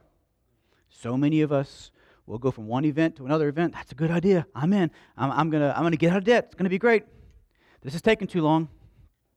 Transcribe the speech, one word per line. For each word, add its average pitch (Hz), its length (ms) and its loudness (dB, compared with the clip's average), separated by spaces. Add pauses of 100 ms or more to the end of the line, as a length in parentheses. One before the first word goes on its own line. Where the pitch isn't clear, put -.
(880)
So 120 260 -8
many 147 260 2
of 147 100 0
us - 400 -4 (340)
will 110 140 -10
go 131 100 0
from 110 180 -10
one 127 180 -2
event 160 320 0
to 135 80 -16
another 151 220 0
event. 156 260 -2
"That's - 180 -16
a 127 40 -16
good 160 140 -2
idea. 175 460 2
I'm 156 180 0
in. 180 160 2 (260)
I'm, 123 160 -4
I'm 147 200 0
gonna, 147 240 0
I'm 143 80 -2
gonna 170 120 0
get 165 160 2
out 190 60 0
of 196 60 -2
debt. 226 220 2
It's - 100 -20
gonna 190 140 -2
be 190 100 -2
great. 226 260 2 (760)
This 131 120 -12
is 165 80 -6
taking 214 260 0
too 180 140 -2
long. 156 260 2 (680)